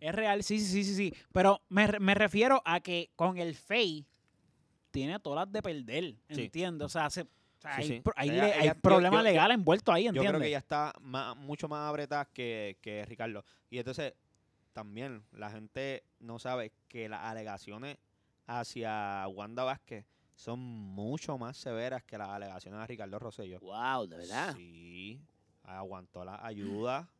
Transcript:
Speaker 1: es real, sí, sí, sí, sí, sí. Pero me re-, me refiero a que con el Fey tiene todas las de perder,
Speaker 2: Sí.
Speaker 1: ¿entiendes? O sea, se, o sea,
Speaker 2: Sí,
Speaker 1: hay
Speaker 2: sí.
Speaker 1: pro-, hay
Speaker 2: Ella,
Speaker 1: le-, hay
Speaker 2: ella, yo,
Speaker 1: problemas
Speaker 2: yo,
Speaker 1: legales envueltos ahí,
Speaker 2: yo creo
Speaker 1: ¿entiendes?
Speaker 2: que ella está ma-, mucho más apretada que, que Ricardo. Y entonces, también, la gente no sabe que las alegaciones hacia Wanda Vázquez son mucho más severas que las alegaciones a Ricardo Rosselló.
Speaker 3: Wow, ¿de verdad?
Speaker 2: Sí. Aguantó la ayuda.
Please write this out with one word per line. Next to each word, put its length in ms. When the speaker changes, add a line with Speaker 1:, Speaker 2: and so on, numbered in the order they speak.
Speaker 1:
es 140
real, 280
sí, 160
sí, 80
sí, 180
sí, 100
sí. 200
Pero 360
me 180
re-, 140
me 140
refiero 500
a 160
que 360
con 220
el 160
Fey 520
tiene 300
todas 260
las 60
de 100
perder, 520
Speaker 2:
Sí. 140
Speaker 1:
¿entiendes? 420
O 20
sea, 220
se, 120
o 60
sea, 180
Speaker 2:
Sí, 60
Speaker 1:
hay 60
Speaker 2:
sí. 120
Speaker 1:
pro-, 160
hay 140
Speaker 2:
Ella, 140
Speaker 1:
le-, 100
hay 100
Speaker 2:
ella, 100
yo, 60
Speaker 1:
problemas 400
Speaker 2:
yo, 40
Speaker 1:
legales 320
envueltos 380
ahí, 100
Speaker 2:
yo 80
creo 100
Speaker 1:
¿entiendes? 200
Speaker 2:
que 60
ella 100
está 420
ma-, 340
mucho 340
más 220
apretada 360
que, 540
que 240
Ricardo. 400
Y 80
entonces, 360
también, 500
la 180
gente 540
no 180
sabe 340
que 200
las 160
alegaciones 760
hacia 800
Wanda 360
Vázquez 420
son 260
mucho 800
más 180
severas 480
que 140
las 100
alegaciones 520
a 60
Ricardo 320
Rosselló. 420
Speaker 3:
Wow, 460
¿de 120
verdad? 380
Speaker 2:
Sí. 640
Aguantó 600
la 220
ayuda. 600